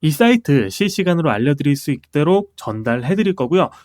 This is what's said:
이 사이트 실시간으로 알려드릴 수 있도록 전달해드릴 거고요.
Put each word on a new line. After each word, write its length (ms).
이 80
사이트 640
실시간으로 580
알려드릴 460
수 160
있도록 640
전달해드릴 800
거고요. 340